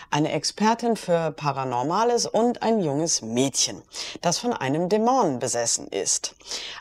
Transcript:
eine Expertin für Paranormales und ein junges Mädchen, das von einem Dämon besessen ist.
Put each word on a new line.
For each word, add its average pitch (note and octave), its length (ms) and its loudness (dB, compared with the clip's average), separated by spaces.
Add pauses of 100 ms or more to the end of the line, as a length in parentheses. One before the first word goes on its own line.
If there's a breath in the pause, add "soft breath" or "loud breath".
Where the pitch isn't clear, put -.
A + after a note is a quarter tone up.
(100)
eine D3 200 0
Expertin A3 640 0
für E3 380 0
Paranormales D3 920 0
und A#3 360 2
ein A3 180 2
junges D#3 420 0
Mädchen, A#2 600 0 (380 loud breath)
das E3+ 180 0
von A#3+ 140 -2
einem D#3+ 380 0
Dämon G#3+ 480 4
besessen A#2 500 -2
ist. - 480 -4 (440 loud breath)